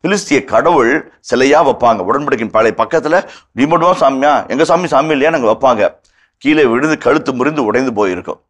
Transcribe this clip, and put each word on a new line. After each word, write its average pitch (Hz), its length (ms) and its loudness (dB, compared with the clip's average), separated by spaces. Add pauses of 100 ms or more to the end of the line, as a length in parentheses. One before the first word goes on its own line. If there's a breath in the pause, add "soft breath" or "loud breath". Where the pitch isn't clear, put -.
பிலிஸ்திய 180 420 0
கடவுள் 139 680 0 (200 soft breath)
சிலையா 139 400 2
வைப்பாங்க. 117 240 2
உடன்படிக்கையின் 117 520 -4
பாளை 113 280 0
பக்கத்துல, 156 460 -2 (280 loud breath)
"நீ 123 140 0
மட்டுமா 170 300 2
சாமியா? 135 520 0
எங்க 143 180 0
சாமி 170 220 0
சாமி 147 240 0
இல்லையா?" 151 260 0
நாங்க 113 140 0
வைப்பாங்க. 110 440 0 (420)
கீழே 151 280 2
விழுந்து 139 320 0
கழுத்து 135 360 0
முறிந்து 135 320 -2
உடைந்து 120 280 -2
போயிருக்கும். 95 560 -4